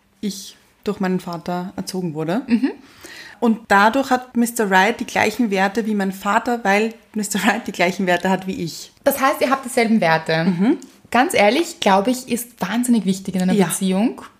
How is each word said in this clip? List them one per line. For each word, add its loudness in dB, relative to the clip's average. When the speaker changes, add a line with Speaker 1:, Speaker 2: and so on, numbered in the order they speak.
Speaker 1:
ich -10
durch -4
meinen 0
Vater -8
erzogen -6
wurde. -2
Speaker 2:
Mhm. 2
Speaker 1:
Und 2
dadurch 4
hat -2
Mister 0
Right 2
die -6
gleichen 0
Werte 0
wie -2
mein -2
Vater, -2
weil 2
Mister -4
Right 0
die -10
gleichen 0
Werte 2
hat 0
wie -6
ich. -10
Speaker 2:
Das 2
heißt, 2
ihr 0
habt -2
dieselben 2
Werte. 2
Speaker 1:
Mhm. 2
Speaker 2:
Ganz 2
ehrlich, 2
glaube 4
ich, -4
ist -6
wahnsinnig 0
wichtig -2
in 0
einer 2
Speaker 1:
Ja. 4
Speaker 2:
Beziehung. -2